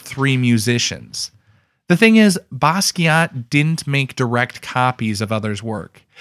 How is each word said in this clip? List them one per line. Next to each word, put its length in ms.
three 360
musicians. 920
The 100
thing 200
is, 220
Basquiat 960
didn't 380
make 300
direct 440
copies 600
of 120
others' 300
work. 400